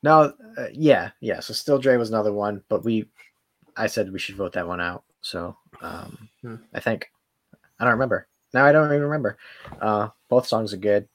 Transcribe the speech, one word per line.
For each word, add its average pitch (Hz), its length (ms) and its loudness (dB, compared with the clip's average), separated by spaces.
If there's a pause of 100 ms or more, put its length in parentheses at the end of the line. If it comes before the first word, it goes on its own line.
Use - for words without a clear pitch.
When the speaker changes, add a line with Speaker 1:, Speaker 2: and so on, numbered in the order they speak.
Speaker 1:
No, 151 300 6 (240)
uh, 127 160 -8
yeah, 117 380 4 (100)
yeah. 104 180 -4
So - 140 -12
Still 139 240 0
Dre 131 180 4
was 117 140 0
another 107 240 0
one, 104 340 -4
but 92 160 -2
we, 110 220 -2 (720)
I 113 100 -4
said 101 240 -4
we 95 80 -10
should 98 160 -10
vote 98 180 -8
that 87 140 -6
one 87 140 -6
out. 87 220 -8 (180)
So, 90 340 -10 (260)
um, 87 460 -16 (140)
Speaker 2:
Hmm. 117 140 -14 (180)
Speaker 1:
I - 80 -6
think, - 280 -4 (680)
I 120 60 0
don't 120 80 4
remember. 113 340 -2 (260)
Now 131 120 6
I 147 60 8
don't 151 160 6
even 147 160 0
remember. 143 340 -4 (440)
Uh, 107 260 0 (220)
both 123 180 4
songs 110 260 -2
are 98 40 -10
good. 101 380 2